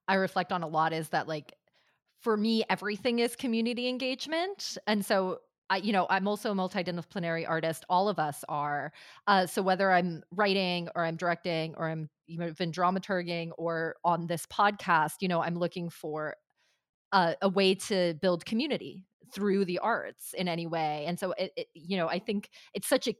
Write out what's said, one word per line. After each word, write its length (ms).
I 60
reflect 400
on 100
a 40
lot 260
is 160
that, 180
like, 260
for 160
me, 320
everything 500
is 160
community 540
engagement. 880
And 160
so 360
I, 80
you 140
know, 180
I'm 200
also 220
a 40
multidisciplinary 920
artist. 440
All 180
of 120
us 280
are. 460
Uh, 220
so 140
whether 300
I'm 400
writing 640
or 80
I'm 140
directing 580
or 140
I'm 200
even 260
dramaturging 1040
or 480
on 220
this 180
podcast, 720
you 80
know, 140
I'm 140
looking 340
for 460
a, 300
a 80
way 260
to 460
build 240
community 580
through 320
the 140
arts 580
in 100
any 200
way. 380
And 140
so 140
it, 240
it, 160
you 240
know, 100
I 100
think 320
it's 140
such 220
a 100